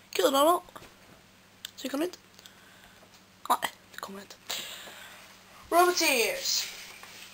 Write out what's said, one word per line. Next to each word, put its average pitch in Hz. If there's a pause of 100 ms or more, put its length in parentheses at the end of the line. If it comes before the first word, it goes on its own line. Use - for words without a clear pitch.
Kul, 302
eller? 320 (1120)
Tycker 269
ni 311
inte? 359 (1300)
Nej, - (200)
det -
kommer 196
jag 202
inte. - (1300)
Robot 359
Ears. 247 (680)